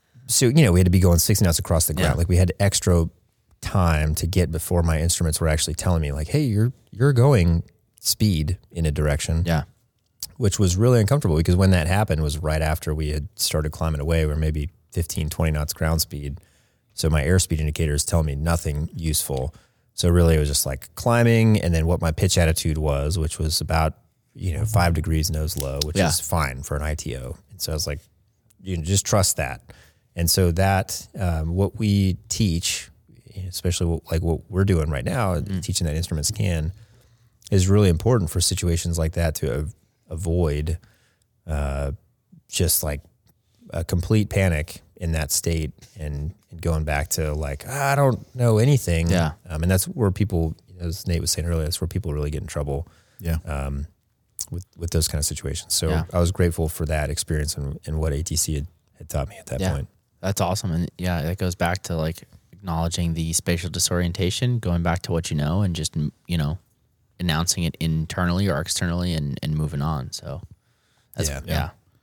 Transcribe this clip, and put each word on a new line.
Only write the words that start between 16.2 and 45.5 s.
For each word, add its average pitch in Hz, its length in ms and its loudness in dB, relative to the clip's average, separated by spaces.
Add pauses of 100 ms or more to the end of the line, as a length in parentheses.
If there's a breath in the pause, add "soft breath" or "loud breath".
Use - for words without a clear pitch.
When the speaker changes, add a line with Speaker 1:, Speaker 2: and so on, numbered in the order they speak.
Speaker 1:
So - 160 0
my 78 140 2
airspeed 85 360 2
indicator 78 340 0
is 73 120 0
telling 82 200 2
me 71 100 -4
nothing 76 600 -2
useful. 73 580 -4 (400 soft breath)
So - 160 2
really 85 260 6
it 78 40 4
was 76 80 0
just, 73 200 -2
like, 69 260 -10
climbing 117 680 4
and 85 120 2
then 80 140 2
what 85 140 2
my 80 100 0
pitch 90 260 2
attitude 82 400 2
was, 76 400 0
which 80 220 -2
was 78 220 -2
about, 80 320 0 (420)
you 92 180 -4
know, 98 100 -4
five 87 300 2
degrees 78 380 0
nose 78 260 -4
low, 69 260 -4
which 80 140 -4
Speaker 2:
Yeah. 95 120 4
Speaker 1:
is 73 100 0
fine 67 420 -4
for 73 160 -6
an 71 60 -4
I 78 100 -2
T 69 240 -8
O. 64 180 -12 (140)
And - 100 -20
so - 120 -6
I 80 40 -2
was 73 120 -4
like, 73 120 -6 (640)
"You 92 160 -4
know, 80 60 -4
just 98 240 0
trust 101 300 2
that." 67 240 -4 (540 loud breath)
And 85 140 0
so 90 220 4
that, 95 560 0 (120)
um, 82 360 -2
what 98 240 0
we 101 380 2 (120)
teach, - 600 -2 (580)
especially 90 400 -2
what, 82 240 -4
like, 82 100 0
what 82 200 0 (100)
we're 95 140 2
doing 82 260 2
right 65 140 -4
now, 101 340 0
Speaker 2:
Mm. 92 240 -4
Speaker 1:
teaching - 240 -2
that 76 80 -2
instrument 80 320 -4
scan, 87 460 -2 (760 soft breath)
is 92 180 4
really 101 220 6
important 95 400 2
for - 100 -2
situations 85 600 -2
like 80 140 0
that 82 220 0
to 71 160 -4 (100)
av-, 76 140 -8 (360)
avoid, 82 640 -2 (720 soft breath)
uh, 71 440 -4 (580)
just, - 340 0
like, 73 180 -6 (720)
a 82 120 -4
complete 95 460 0
panic 87 520 0 (180)
in 82 140 -4
that 78 180 -2
state 80 400 -2 (280)